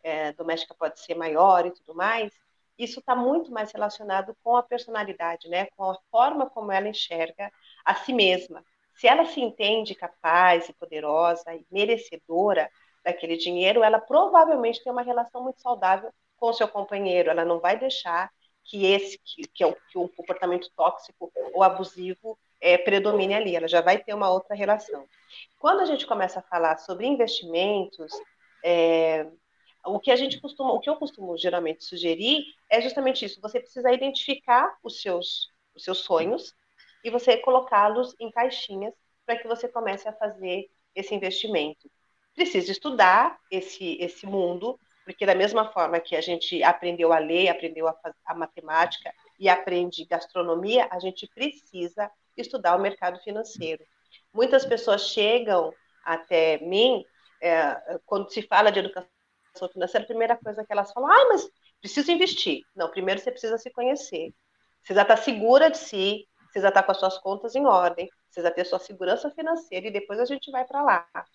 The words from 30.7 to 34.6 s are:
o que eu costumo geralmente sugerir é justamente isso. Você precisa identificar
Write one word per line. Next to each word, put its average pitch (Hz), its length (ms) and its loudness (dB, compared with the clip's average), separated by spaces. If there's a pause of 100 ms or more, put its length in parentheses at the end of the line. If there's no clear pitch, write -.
o 180 60 0
que - 100 -6
eu 202 60 0
costumo 180 400 -10
geralmente 170 480 -4
sugerir 185 600 -2 (240)
é 226 100 4
justamente 262 460 -2
isso. - 160 -14
Você 214 180 -6
precisa 247 320 -2
identificar 269 920 0